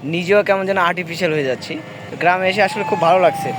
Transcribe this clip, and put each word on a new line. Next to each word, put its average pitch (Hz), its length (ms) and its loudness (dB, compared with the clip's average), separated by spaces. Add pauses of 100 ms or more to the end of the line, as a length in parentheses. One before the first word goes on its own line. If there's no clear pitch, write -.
নিজেও 175 380 2
কেমন 196 240 0
যেন 196 120 0
আর্টিফিশিয়াল 170 540 0
হয়ে 151 120 0
যাচ্ছি। 131 300 -4 (360)
তো 143 60 -12
গ্রামে 180 320 2
এসে 196 140 2
আসলে 196 220 0
খুব - 160 -2
ভালো 170 200 4
লাগছে। 151 380 2